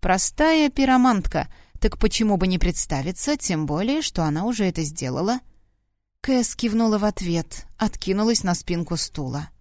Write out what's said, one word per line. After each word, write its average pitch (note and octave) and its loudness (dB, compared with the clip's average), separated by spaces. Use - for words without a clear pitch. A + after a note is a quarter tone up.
Простая D4+ 2
пиромантка, B3+ 2
так - 0
почему G#3+ 2
бы F#3 0
не F#3 0
представиться, F3 0
тем D#3 0
более, G#3 -2
что F#3 -2
она D#3 -2
уже A3 -2
это F3 -2
сделала? D#3 -4
Кэс B3+ 2
кивнула A3+ 0
в G3+ 0
ответ, F3 -4
откинулась G#3+ -2
на F3+ 0
спинку E3+ -4
стула. C#3+ -6